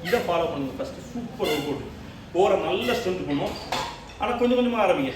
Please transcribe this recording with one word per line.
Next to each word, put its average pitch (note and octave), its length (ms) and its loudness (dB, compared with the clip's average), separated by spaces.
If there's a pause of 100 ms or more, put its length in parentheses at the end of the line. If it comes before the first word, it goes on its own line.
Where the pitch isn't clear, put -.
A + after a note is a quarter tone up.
இதை G3+ 160 2
ஃபாலோ G#3 320 0
பண்ணுங்க. C#3 260 -4
ஃபர்ஸ்ட் - 160 -6 (200)
சூப்பர் A#2+ 340 -4
ஒர்க் D3 180 0
அவுட். B2+ 180 -4 (500)
கோரை F#3 320 6
நல்ல A3+ 280 0
ஸ்ட்ரென்த் F3+ 340 -2
பண்ணும். D3 220 0 (720)
ஆனா, A3 120 0
கொஞ்சம் B3 260 4
கொஞ்சமா A#3+ 200 4
ஆரம்பிங்க. E3+ 380 4